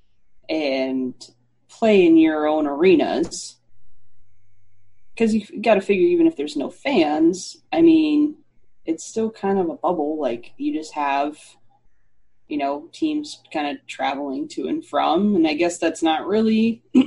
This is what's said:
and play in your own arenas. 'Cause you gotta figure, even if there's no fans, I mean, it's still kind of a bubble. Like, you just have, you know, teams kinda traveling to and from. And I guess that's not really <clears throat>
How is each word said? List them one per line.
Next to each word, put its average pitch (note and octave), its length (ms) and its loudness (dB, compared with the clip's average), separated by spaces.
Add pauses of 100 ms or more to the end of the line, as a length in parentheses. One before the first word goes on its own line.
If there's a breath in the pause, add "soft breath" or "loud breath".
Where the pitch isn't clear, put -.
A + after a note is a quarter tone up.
(480)
and C3 640 -4 (540)
play G#3 380 4
in E3 100 8
your D#3 320 4
own D3+ 180 0
arenas. C#3+ 920 2 (1600)
'Cause A3+ 180 2
you G#3+ 120 -2 (140)
gotta G#3 200 4
figure, F#3 280 2
even E3+ 180 4
if E3 100 2
there's D3+ 200 -6
no C3+ 140 -6
fans, E3 920 0 (100)
I E3 100 2
mean, D#3 540 4 (480)
it's E3 200 -6
still A3 260 -6
kind G3 280 -2
of F3 120 -2
a C#3 60 -10
bubble. D3+ 440 -4
Like, A#2+ 360 -6
you D3 180 -4
just D#3 200 -10
have, C#3+ 440 -2 (1120)
you D3+ 100 -6
know, C#3+ 340 -6
teams D3+ 480 -6 (120)
kinda D3 340 -6
traveling C#3 640 -6
to - 180 -8
and E3 180 -6
from. E3 520 0
And D#3+ 100 4
I D3+ 80 0
guess E3+ 240 -2
that's E3 240 -4
not D#3+ 240 -2
really A3 600 0
<clears throat> - 80 0 (100)